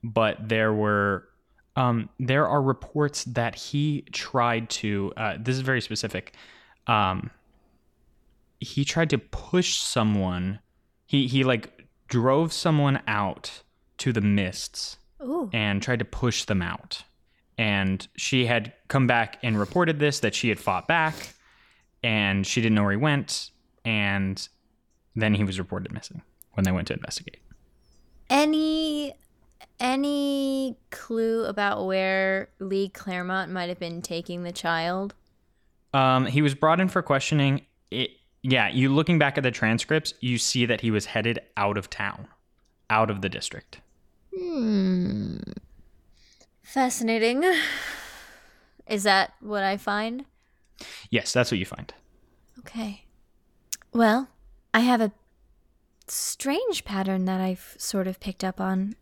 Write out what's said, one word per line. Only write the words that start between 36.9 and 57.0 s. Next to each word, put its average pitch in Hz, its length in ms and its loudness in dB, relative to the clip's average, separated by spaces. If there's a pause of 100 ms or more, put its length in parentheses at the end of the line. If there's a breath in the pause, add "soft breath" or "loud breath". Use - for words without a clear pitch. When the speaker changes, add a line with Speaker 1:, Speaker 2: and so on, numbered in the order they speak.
Speaker 1:
questioning. 139 600 2 (260)
It, 127 200 -4 (320)
yeah, 127 260 4
you 131 260 4
looking 160 240 4
back 143 200 4
at 139 40 -2
the 127 80 2
transcripts, 113 720 0
you 123 160 0
see 120 300 2
that 117 160 0
he 117 80 2
was 104 160 2
headed 113 340 0 (160)
out 104 220 0
of 190 100 -8
town, - 400 -8 (600)
out 110 200 4
of 101 120 -4
the 98 80 -2
district. - 500 -12 (560)
Speaker 2:
Hmm. 208 1040 -2 (1200 soft breath)
Fascinating. 240 800 0 (1400 loud breath)
Is 202 180 -2
that 196 360 4
what 208 220 -4
I 196 140 0
find? 220 500 -4 (840 loud breath)
Speaker 1:
Yes, 113 220 0
that's 123 180 2
what 107 80 0
you 90 80 -2
find. - 260 -14 (640)
Speaker 2:
Okay. 220 460 -12 (880)
Well, 233 360 4 (460)
I 220 60 6
have 247 200 4
a 214 120 0 (960)
strange - 760 -2
pattern 190 400 -2